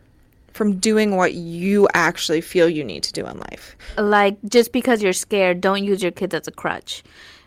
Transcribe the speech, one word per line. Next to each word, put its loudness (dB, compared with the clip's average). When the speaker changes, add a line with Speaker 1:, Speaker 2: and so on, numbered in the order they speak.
Speaker 1:
from -2
doing 2
what 2
you 0
actually 0
feel 2
you -4
need -10
to -8
do -8
in -14
life. -16
Speaker 2:
Like, 2
just 4
because 0
you're 2
scared, 0
don't 0
use 0
your -2
kids -6
as -6
a -12
crutch, -8